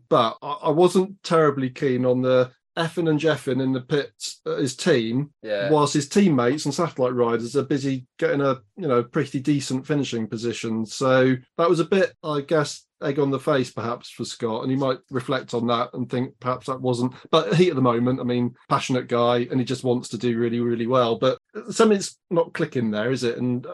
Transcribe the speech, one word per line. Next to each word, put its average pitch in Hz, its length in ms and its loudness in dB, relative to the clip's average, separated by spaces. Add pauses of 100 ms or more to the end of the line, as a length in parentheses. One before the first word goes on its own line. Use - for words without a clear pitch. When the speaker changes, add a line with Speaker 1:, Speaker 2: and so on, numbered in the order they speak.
Speaker 1:
but 117 340 2
I, 143 100 -6 (120)
I 165 60 2
wasn't 180 520 2
terribly 143 480 2
keen 127 340 -2
on 127 160 2
the 127 300 2 (260)
effing 165 320 -2
and 151 120 2
jeffing 143 420 0
in 131 100 0
the 131 100 -2
pits, - 640 -4
uh, 160 100 -4
his 135 180 -2
team, 131 560 0 (120)
Speaker 2:
Yeah. 104 280 -2
Speaker 1:
whilst 147 240 4
his 147 140 -2
teammates 151 560 4
and 143 100 -2
satellite 131 400 0
riders 117 400 0
are 139 80 2
busy 135 440 -2 (120)
getting 147 220 0
a, 135 200 0 (160)
you 180 120 -4
know, 120 160 4
pretty 143 360 -2
decent 131 460 -2
finishing 127 400 -2
position. 113 600 -4
So 131 500 2 (220)
that 170 120 2
was 165 100 2
a 170 40 2
bit, 185 280 2 (120)
I 147 160 -4
guess, 143 440 -2 (180)
egg 147 160 -2
on 139 140 2
the 131 80 0
face 131 280 0
perhaps 117 420 -8
for - 140 -10
Scott, 117 380 -6
and 135 80 -4
he 131 60 0
might 135 220 -2 (120)
reflect 131 440 -4
on 117 120 -2
that 120 260 0
and 123 160 -6
think 131 300 -4
perhaps 123 280 -6
that 131 140 -6
wasn't, 127 320 0 (200)
but 160 220 0
he 180 140 4
at 160 60 -2
the 131 80 0
moment, 123 380 0
I - 20 -8
mean, 123 320 -2 (140)
passionate 131 400 -2
guy, 120 300 2 (120)
and 135 80 0
he 127 80 0
just 127 160 -6
wants 123 280 -2
to 120 80 -6
do 117 200 -2
really, 117 220 0
really 117 260 -2
well, 117 320 2
but - 180 2 (340)
something's 208 460 2 (140)
not - 240 0
clicking 123 380 -2
there, 107 180 -2
is 127 140 -2
it? 120 140 -2
And 123 360 -2